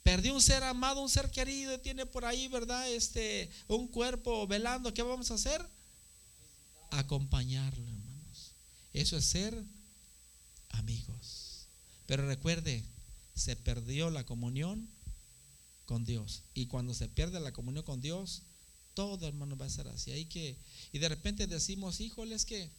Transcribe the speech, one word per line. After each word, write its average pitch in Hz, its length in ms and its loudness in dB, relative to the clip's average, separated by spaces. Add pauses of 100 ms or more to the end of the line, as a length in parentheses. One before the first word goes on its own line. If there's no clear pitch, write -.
Perdió 185 320 8
un 262 80 6
ser 269 220 8
amado, 262 380 2
un 269 80 -2
ser 277 200 4
querido, 269 460 0
y - 20 -8
tiene 262 300 -4
por 247 180 -4
ahí, 254 220 0
¿verdad? 247 420 -2
Este, 220 580 0 (200)
un 240 200 2
cuerpo 233 600 0
velando, 233 440 2
¿qué 233 120 0
vamos 247 260 0
a 233 60 0
hacer? 302 280 2 (1300)
Acompañarlo, 135 960 2
hermanos. 120 680 -10 (380)
Eso 143 260 4
es 131 80 4
ser 214 380 2 (1040)
amigos. - 960 -4 (400)
Pero 139 180 2
recuerde, 139 580 0 (520)
se 123 200 0
perdió 127 540 0
la 139 160 0
comunión 139 640 -2 (960)
con 117 200 0
Dios. 113 360 -2 (140)
Y 127 100 0
cuando 123 300 -2
se 117 120 0
pierde 170 320 2
la 139 140 -2
comunión 131 300 -2
con 131 180 -4
Dios, 175 400 -4 (540)
todo, 196 320 -2
hermano, 143 300 -4
va 135 100 -4
a - 20 -2
ser - 200 -2
así. 120 220 -6
Hay 156 140 -4
que, 156 320 -6 (340)
y 147 60 -4
de 160 100 2
repente 208 380 0
decimos, 185 560 -2
"Híjole, 220 320 -6
es 220 120 0
que 190 340 -6